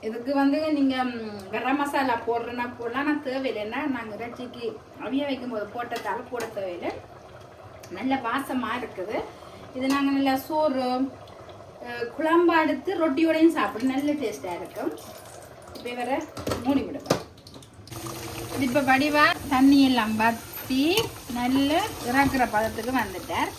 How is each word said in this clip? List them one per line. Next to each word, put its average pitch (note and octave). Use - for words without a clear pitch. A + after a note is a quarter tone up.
இதுக்கு A#3+
வந்து C#4
நீங்க, C4+
ம், A3
கரம் B3
மசாலா C#4
போடுறேன்னா A#3+
போடலாம், B3
நான் D4
தேவையில்லைன்னா B3
நாங்க A#3
இறைச்சிக்கு A#3+
அவிய C4
வைக்கும் B3
போது G#3
போட்டதால A#3+
போட A#3+
தேவையில்லை. G3
நல்ல A3+
வாசமா B3+
இருக்குது. G#3+
இது C4
நாங்க C#4
நல்லா C4+
சோறு, C#4
அஹ், A#3+
குழம்பா E4
எடுத்து D4
ரொட்டியோடையும் D#4+
சாப்பிட A3
நல்ல C#4
டேஸ்டா G#3
இருக்கும். F#3+
இப்ப B3
வேற B3
மூடி C4
விடுவோம். -
இது C4
இப்ப C4
வடிவா C#4+
தண்ணி C#4
எல்லாம் A#3
வத்தி A#3
நல்ல C4
இறக்குற B3+
பதத்துக்கு A3
வந்துட்டார். G3+